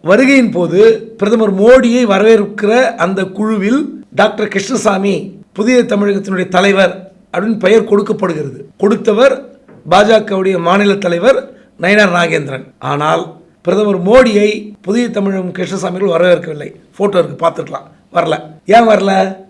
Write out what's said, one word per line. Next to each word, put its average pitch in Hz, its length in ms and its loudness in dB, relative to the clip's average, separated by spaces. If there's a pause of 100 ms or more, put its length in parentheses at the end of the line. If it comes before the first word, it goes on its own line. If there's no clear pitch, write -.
வருகையின் 247 460 4
போது 185 680 2
பிரதமர் 214 360 0
மோடியை 240 480 4
வரவேற்கிற 214 920 2
அந்த 185 300 -2
குழுவில் 214 800 -4 (100)
டாக்டர் 214 340 -2
கிருஷ்ணசாமி 196 920 -4 (140)
புதிய 240 300 2
தமிழகத்தினுடைய 196 680 -2
தலைவர் 190 640 0 (200)
அப்படின்னு 202 260 -4
பெயர் 202 260 2
கொடுக்கப்படுகிறது. 185 840 -4 (100)
கொடுத்தவர் 226 800 0 (320)
பாஜகவுடைய 196 680 2
மாநில 196 340 2
தலைவர் 175 580 -2 (280)
நயினார் 196 320 2
நாகேந்திரன். 160 520 -4 (140)
ஆனால் 151 580 -4 (260)
பிரதமர் 190 400 0
மோடியை 208 760 2
புதிய 233 300 -2
தமிழகம் 190 420 -4
கிருஷ்ணசாமிகள் 185 560 -4
வரவேற்கவில்லை. 165 680 0 (220)
போட்டோ 196 220 -2
இருக்கு, 151 280 -2
பார்த்துருக்கலாம், - 680 -8
வரல. 156 260 -2 (260)
ஏன் 226 220 4
வரல? 196 480 0 (120)